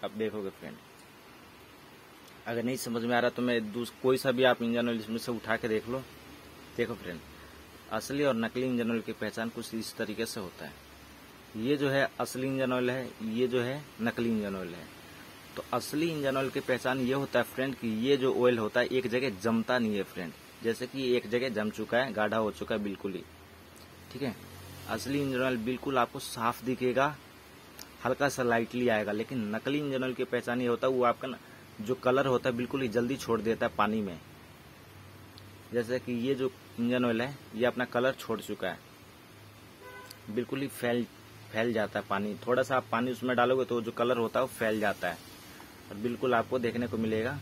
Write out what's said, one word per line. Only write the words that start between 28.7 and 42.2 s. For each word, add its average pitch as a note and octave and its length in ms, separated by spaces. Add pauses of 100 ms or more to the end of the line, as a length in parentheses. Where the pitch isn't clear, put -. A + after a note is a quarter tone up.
आएगा। G#2+ 220
लेकिन A2 440
नकली C3+ 240
इंजन C3+ 240
ऑयल B2+ 100
की B2+ 120
पहचान A#2+ 360
ये B2 60
होता A#2+ 200
है C3 60
वो B2+ 120
आपका A#2+ 220
न-, A#2+ 100 (420)
जो A2 160
कलर B2+ 300
होता C3 240
है A#2+ 80
बिल्कुल B2 240
ही C3 80
जल्दी A#2+ 260
छोड़ A2+ 260
देता A2 240
है A2+ 120
पानी G#2+ 240
में, F2+ 180 (1500)
जैसे A#2+ 260
कि B2 200
ये C3 160
जो B2+ 140 (300)
इंजन B2 260
ऑयल A#2 160
है C3+ 160 (180)
ये A2 100
अपना B2 220
कलर B2+ 260
छोड़ A2 280
चुका F#2+ 280
है, E2+ 100 (1500)
बिल्कुल A#2+ 320
ही C#3 80
फैल, A#2+ 360 (460)
फैल A#2 220
जाता G#2 260
है G2 100
पानी। G2+ 240 (140)